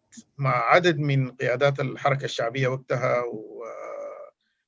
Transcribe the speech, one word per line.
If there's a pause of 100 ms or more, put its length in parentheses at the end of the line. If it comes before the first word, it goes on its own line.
(380)
مع (200)
عدد
من
قيادات
الحركة
الشعبية
وقتها،
و-، (1080)